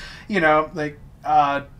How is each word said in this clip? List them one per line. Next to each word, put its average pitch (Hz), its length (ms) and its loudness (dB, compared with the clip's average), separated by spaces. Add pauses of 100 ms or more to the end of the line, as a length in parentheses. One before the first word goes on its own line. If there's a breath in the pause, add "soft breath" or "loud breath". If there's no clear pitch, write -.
(280 loud breath)
you 202 120 -2
know, 156 340 2
like, 147 240 -8 (260)
uh, 143 380 2 (180)